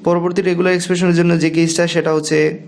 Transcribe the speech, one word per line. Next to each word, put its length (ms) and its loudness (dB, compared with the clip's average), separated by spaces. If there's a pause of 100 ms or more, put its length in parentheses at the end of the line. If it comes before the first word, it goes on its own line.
পরবর্তী 380 0
রেগুলার 320 0
এক্সপ্রেশনের 420 0
জন্য 240 2
যে 100 0
কেসটা 380 0
সেটা 260 -2
হচ্ছে 540 0